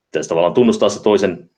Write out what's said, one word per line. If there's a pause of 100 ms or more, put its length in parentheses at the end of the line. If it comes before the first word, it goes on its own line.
(100)
pitäisi
tavallaan
tunnustaa
se
toisen